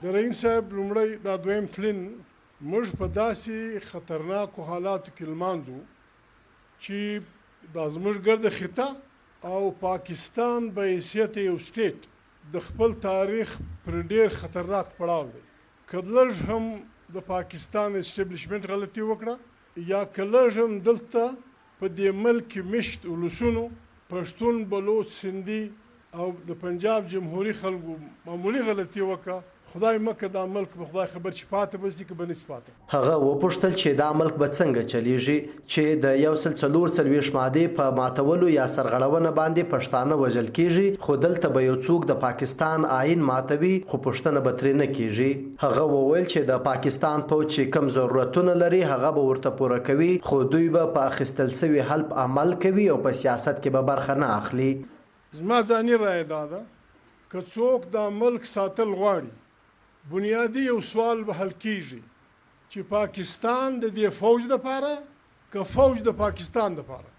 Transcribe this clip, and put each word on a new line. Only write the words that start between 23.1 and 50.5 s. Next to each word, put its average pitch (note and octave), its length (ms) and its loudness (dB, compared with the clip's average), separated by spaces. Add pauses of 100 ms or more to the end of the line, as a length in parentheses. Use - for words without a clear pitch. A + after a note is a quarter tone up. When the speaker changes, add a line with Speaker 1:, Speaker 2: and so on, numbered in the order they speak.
Speaker 1:
ولسونو، A3+ 580 -2 (420)
پښتون، A3 600 -2
بلوچ، G#3 340 0 (120)
سندي G3 420 -6 (580)
او F3+ 140 -6 (160)
د E3+ 160 -10
پنجاب F#3 480 -2
جمهوري F#3+ 480 -4
خلکو E3 400 -6 (240)
معمولي G3+ 440 -2
غلطي G3 380 -4
وکړه، F#3 400 -8 (240)
خدای A3 340 2
مکه G#3+ 260 -4
دا F#3+ 80 -2 (140)
ملک G3+ 240 -4
به E3+ 100 -10
خدای F3+ 220 -2
خبر F3+ 260 -8
چې - 160 -14
پاتې G3+ 300 -2
به G3 140 -4
سي F#3+ 120 -14
که F3+ 80 -12
به E3+ 140 -8
نه E3 80 -4
سي - 100 -20
پاتې. B2+ 220 -14 (240)
Speaker 2:
هغه C#3 260 4
وپوښتل E3+ 600 2
چې C#3+ 200 4
دا D3+ 80 4 (100)
ملک D#3+ 240 2
به D3 60 4
څنګه C#3 340 2 (100)
چلیږي B2+ 460 2 (340)
چې D3+ 300 4
د C3+ 220 4
یو D#3 80 4 (100)
سل D#3 200 0
څلور E3 340 4
څلوېښت C#3+ 420 4
مادې C3 260 4 (140)
په C3+ 220 2
ماتولو D3 560 4
یا C3 180 4
سرغړونه C3+ 640 2
باندې E3 340 2
پښتانه C3+ 520 2
وژل A#2 340 0
کیږي، F3+ 480 4
خو C#3+ 180 4
دلته F3 320 2
به C3 120 4
یو C3 180 2
څوک E3 260 4
د B2+ 140 0
پاکستان D#3 600 0 (120)
آئین D3+ 340 2
ماتوي، D3 400 2 (160)
خو - 160 -4
پوښتنه C#3 400 0
به B2+ 160 2
ترې C3+ 120 4 (100)
نه C3+ 140 0
کیږي. A#2 360 0 (320)
هغه C#3 320 2
وویل D#3 340 4
چې C3+ 220 2
د B2+ 180 2
پاکستان D3 640 0
پوځ D#3 100 4 (120)
چې C#3+ 60 2 (180)
کم C#3 180 2
ضرورتونه C3 640 4
لري، E3 220 4 (100)
هغه C3 240 2
به C3+ 140 4
ورته C3+ 320 0
پوره B2 260 2
کوي، E3 220 4 (180)
خو C3+ 140 4 (100)